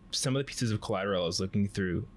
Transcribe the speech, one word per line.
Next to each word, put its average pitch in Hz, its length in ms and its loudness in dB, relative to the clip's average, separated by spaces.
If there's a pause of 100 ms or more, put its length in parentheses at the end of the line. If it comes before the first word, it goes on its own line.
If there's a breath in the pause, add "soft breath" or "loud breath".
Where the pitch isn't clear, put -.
(120)
some 131 240 0
of 139 40 2
the 143 60 0
pieces 117 260 -2
of 107 100 0
collateral 95 420 0
I 85 40 2
was 90 120 0
looking 101 280 2
through, 95 500 0